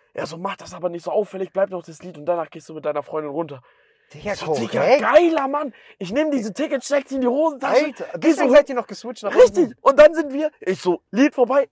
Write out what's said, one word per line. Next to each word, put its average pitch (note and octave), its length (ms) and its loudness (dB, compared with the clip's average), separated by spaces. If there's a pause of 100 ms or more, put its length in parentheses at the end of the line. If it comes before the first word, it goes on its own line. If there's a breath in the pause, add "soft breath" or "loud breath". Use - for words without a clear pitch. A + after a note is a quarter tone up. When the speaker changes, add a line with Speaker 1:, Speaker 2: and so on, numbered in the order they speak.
(140)
Speaker 1:
Er D3+ 120 -6
so, D#3+ 120 -14
"Mach F#3 180 -8
das - 160 -18
aber F3 160 -6
nicht E3+ 160 -10
so - 60 -8
auffällig, F#3+ 420 -4
bleib G3 180 -2
noch F3+ 140 -10
das D#3+ 180 -20
Lied F3+ 140 -18
und D3 100 -18
danach E3+ 240 -2
gehst - 180 -18
du D#3+ 60 -16
mit D3+ 100 -12
deiner D3 180 -4
Freundin D3+ 300 -8
runter." C#3+ 300 -8 (500 soft breath)
Speaker 2:
Digga, E3+ 200 -10
Speaker 1:
Ich - 80 -8
so, D#3 140 -4
"Digga, - 260 -4
Speaker 2:
korrekt. A3+ 220 4
Speaker 1:
geiler D4 460 2
Mann." C#4+ 240 -6 (260 loud breath)
Ich F#3 140 -10
nehm D4+ 180 0
diese A3+ 220 -4
Tickets, C4+ 340 -6
steck C#4 220 -2
die C4+ 80 -8
in C4+ 60 -4
die B3 60 0
Hosentasche. C4+ 580 0
Speaker 2:
Alter, A3+ 180 -10
Speaker 1:
Geh - 80 -12
so - 80 -10
Speaker 2:
deswegen D#4+ 280 2
Speaker 1:
hin. B3 80 6
Speaker 2:
seid C#4+ 120 6
ihr C4+ 60 -8
noch A#3+ 140 -4
geswitcht A3+ 340 -14
nach G#3 120 -4
Speaker 1:
Richtig. G4+ 340 6
Speaker 2:
unten. B3+ 120 -18
Speaker 1:
Und C4+ 180 4
dann D4+ 160 10
sind D4+ 180 -2
wir, D4+ 180 -2 (100)
ich F#3 200 -4
so, F3+ 200 -2 (100)
"Lied C4 240 2
vorbei." C4 380 2